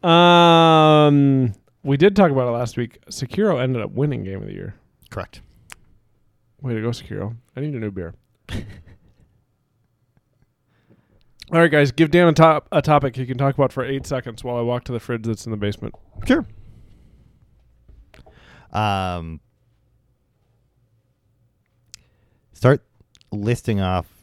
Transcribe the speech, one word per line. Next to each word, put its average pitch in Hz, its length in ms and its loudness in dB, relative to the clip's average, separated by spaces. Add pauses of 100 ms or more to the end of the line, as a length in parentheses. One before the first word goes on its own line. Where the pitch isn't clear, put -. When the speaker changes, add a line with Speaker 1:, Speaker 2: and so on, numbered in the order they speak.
Speaker 1:
Um, 156 1400 4 (300)
we 139 120 0
did 190 200 4
talk 185 160 4
about 131 180 -2
it - 20 -4
last 117 240 -6
week. 120 240 -8 (100)
Sekiro 170 520 -4
ended 127 200 -4
up - 100 -8
winning 123 340 -4
Game 98 160 -12
of 101 60 -14
the 98 60 -14
Year. 95 220 -14 (340)
Speaker 2:
Correct. - 320 -14 (1200)
Speaker 1:
Way 127 140 -8
to 110 60 -6
go, 117 80 -4
Sekiro. 104 460 -10 (200)
I 127 60 -14
need 147 120 -8
a 127 60 -10
new 107 100 -8
beer. 90 240 -12 (180)
<laughs> - 200 -20 (3000)
All 165 80 2
right, 165 120 6
guys, 143 200 4
give 156 200 2
Dan 175 160 6
a 160 60 4
top-, 156 380 4
a 151 120 0
topic 143 320 0
he 127 100 -8
can 127 100 -8
talk 135 200 -2
about 135 180 0
for 131 100 -6
eight 135 220 -6
seconds 120 380 -10
while 120 140 -6
I 120 40 -4
walk 120 220 -4
to - 80 -12
the 117 80 -6
fridge 113 240 -8
that's 110 220 -8
in 113 60 -10
the 107 60 -8
basement. 104 380 -8 (320)
Speaker 2:
Sure. 277 180 0 (2250)
Um, 92 680 -6 (3250)
start - 300 0 (480)
listing 104 500 -4
off 92 240 -2 (180)